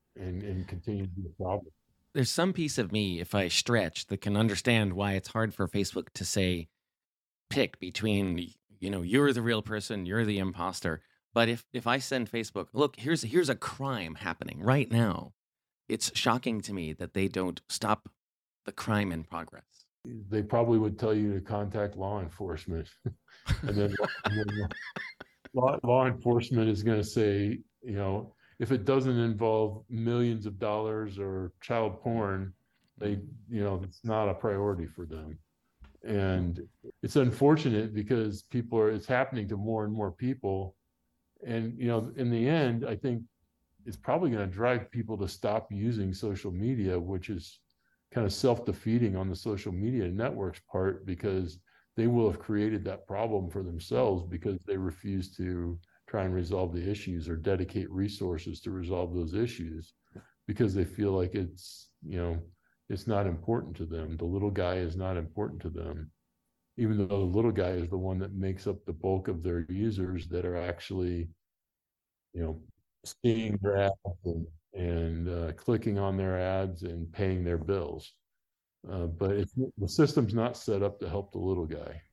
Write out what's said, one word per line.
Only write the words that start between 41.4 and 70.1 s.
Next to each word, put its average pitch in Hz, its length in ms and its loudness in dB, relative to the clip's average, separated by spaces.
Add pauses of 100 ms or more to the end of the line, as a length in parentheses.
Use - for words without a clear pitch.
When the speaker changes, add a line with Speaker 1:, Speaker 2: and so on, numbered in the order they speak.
Speaker 1:
And, 113 320 -2
you 120 100 0
know, 117 280 2
in 123 140 0
the 117 160 4
end, 135 400 2
I 120 80 -2
think 120 280 -2 (640)
it's 113 100 -10
probably 156 340 0
gonna 104 160 0
drive 110 440 0
people 110 280 -4
to 95 100 -2
stop 110 420 -2
using 104 420 0
social 98 400 -4
media, 95 480 0
which 92 300 -4
is 87 300 -10 (520)
kind 113 140 2
of 95 60 0
self-defeating 117 840 2
on 95 140 -2
the 85 60 -4
social 101 360 -4
media 104 360 0
network's 98 520 -4 (100)
part, 95 360 0
because 92 520 -2 (380)
they 113 100 2
will 117 240 6
have 107 100 -4
created 104 440 0
that 98 220 -8
problem 101 420 -2
for 98 140 -6
themselves 92 680 0
because 92 380 -4
they 101 100 -2
refuse 95 600 -4
to 87 420 -4 (280)
try 101 180 -2
and 92 100 0
resolve 90 400 0
the 87 160 -2
issues 87 380 -4
or 82 80 -2
dedicate 92 540 0
resources 92 720 -4
to - 100 -8
resolve 90 440 -2
those 87 200 -2
issues 85 600 -4 (520)
because 101 280 2
they 95 100 4
feel 101 280 0
like 92 220 2
it's, - 540 -6 (180)
you 90 120 -4
know, 85 200 -2 (500)
it's 98 180 -6
not 101 200 2
important 85 500 -2
to 87 100 -6
them. 80 300 -6
The 85 80 -6
little 98 260 0
guy 92 260 0
is 87 200 -2
not 92 200 -2
important 90 460 -6
to 87 80 -6
them, 80 400 -8 (640)
even 110 220 2
though 98 80 2
the 95 300 2
little 113 160 4
guy 92 180 2
is 87 180 -2
the 92 80 -4
one 92 220 -2
that 98 160 -6
makes 95 320 -2
up 98 180 -4
the 90 80 -6
bulk 95 360 0
of 85 140 -2
their 85 260 0
users 92 600 -2